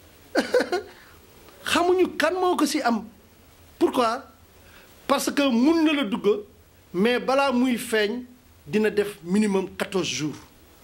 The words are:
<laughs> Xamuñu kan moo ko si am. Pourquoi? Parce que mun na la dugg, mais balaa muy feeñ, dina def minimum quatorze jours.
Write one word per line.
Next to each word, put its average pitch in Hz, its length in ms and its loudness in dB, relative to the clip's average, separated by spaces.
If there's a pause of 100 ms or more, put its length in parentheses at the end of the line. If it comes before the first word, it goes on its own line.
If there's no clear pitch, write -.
(360)
<laughs> 349 80 2 (1200)
Xamuñu 359 520 2
kan 320 160 0
moo 370 220 0
ko 302 100 0
si 302 160 -2
am. 226 220 0 (760)
Pourquoi? 254 420 0 (840)
Parce 254 240 0
que 294 180 0
mun 294 340 4
na 311 100 4
la 285 100 0
dugg, 202 240 -4 (680)
mais 233 260 2
balaa 269 320 2
muy 247 260 2
feeñ, 220 460 -2 (440)
dina 208 240 0
def 202 320 -2
minimum 190 440 0 (100)
quatorze 185 300 -2
jours. 131 280 -6 (480)